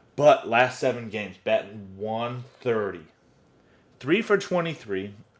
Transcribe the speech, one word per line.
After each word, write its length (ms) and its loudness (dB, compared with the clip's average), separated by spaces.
but 320 6
last 320 2
seven 280 -2
games, 360 -8
batting 520 -2
one 460 -6
thirty. 460 -2
Three 200 2
for 160 2
twenty-three, 760 -4